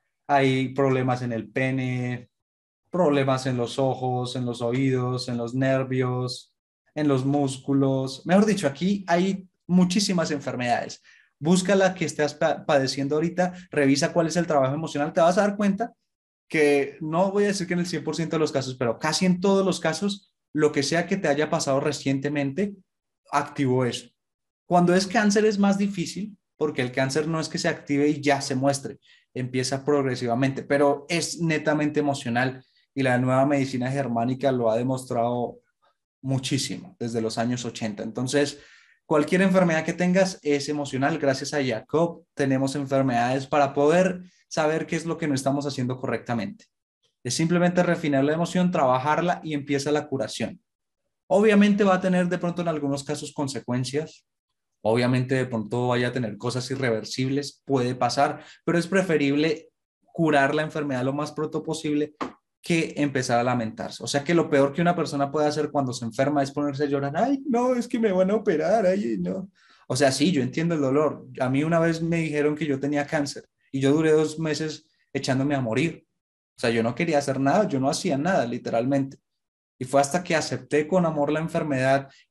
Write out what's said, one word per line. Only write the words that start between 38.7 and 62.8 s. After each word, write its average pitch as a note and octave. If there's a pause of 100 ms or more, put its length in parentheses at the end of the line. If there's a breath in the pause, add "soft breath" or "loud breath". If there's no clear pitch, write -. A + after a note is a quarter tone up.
cualquier D#3+
enfermedad F3+
que D#3+
tengas F3+
es C#3+
emocional. C#3+
Gracias C3+
a D3
Jacob D3 (100)
tenemos C3+
enfermedades C3+
para C#3+
poder F3 (240 loud breath)
saber D#3
qué E3
es D#3+
lo D#3+
que D#3+
no C#3
estamos C#3
haciendo B2+
correctamente. A#2 (580)
Es B2
simplemente F3
refinar D#3+
la D3
emoción, F3+
trabajarla D3+
y D#3
empieza C#3
la D3+
curación. G#2+ (680)
Obviamente G#3
va F#3+
a F#3
tener F3+
de F3
pronto F3
en E3+
algunos C#3+
casos C#3+
consecuencias. C3 (560)
Obviamente B2
de B2+
pronto A#2+
vaya B2
a B2
tener G#2+
cosas A#2+
irreversibles, C3
puede B2
pasar, B2+ (180 loud breath)
pero E3+
es E3+
preferible D3+ (440)
curar D3
la D#3
enfermedad C#3+
lo C3+
más D3
pronto D#3
posible D3+ (460)
que E3